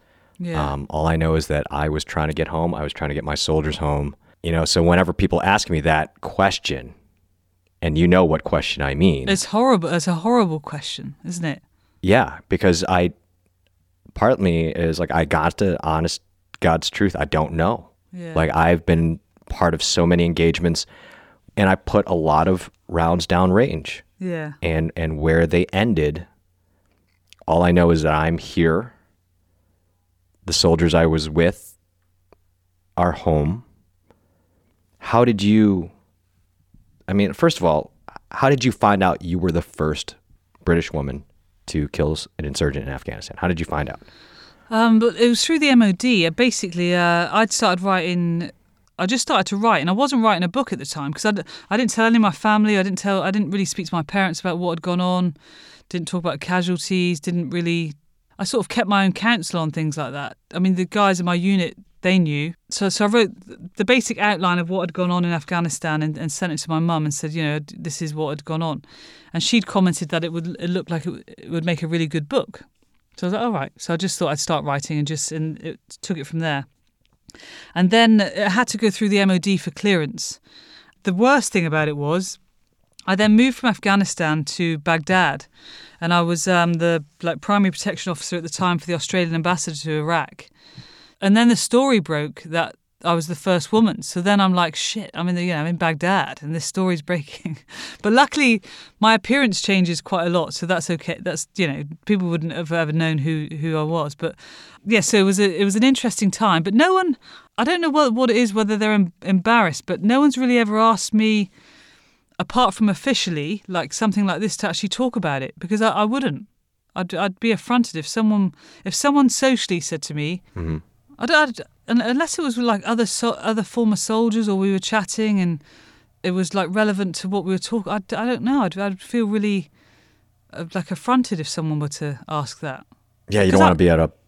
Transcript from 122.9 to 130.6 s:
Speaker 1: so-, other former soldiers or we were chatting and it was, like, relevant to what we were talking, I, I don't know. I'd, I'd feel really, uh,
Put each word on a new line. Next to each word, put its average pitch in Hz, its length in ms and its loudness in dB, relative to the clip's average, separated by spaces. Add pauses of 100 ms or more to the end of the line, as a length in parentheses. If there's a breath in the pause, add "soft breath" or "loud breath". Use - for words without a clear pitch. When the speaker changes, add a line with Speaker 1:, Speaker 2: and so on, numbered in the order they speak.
Speaker 1:
so-, 233 280 -2
other 220 300 -4
former 214 340 0
soldiers 220 520 0
or 196 80 0
we 196 140 0
were 190 80 0
chatting 214 600 -2
and 170 240 -2 (600 soft breath)
it 180 80 -2
was, 185 240 -2
like, 185 160 0
relevant 202 440 0
to - 140 -8
what 196 140 -2
we 185 100 -4
were 185 60 -2
talking, 196 320 -6
I, 208 60 -2
I 202 280 -6
don't 240 160 -2
know. 262 220 2
I'd, 185 140 -2
I'd 196 240 -4
feel 233 260 -2
really, 202 420 -2 (840 soft breath)
uh, - 220 -10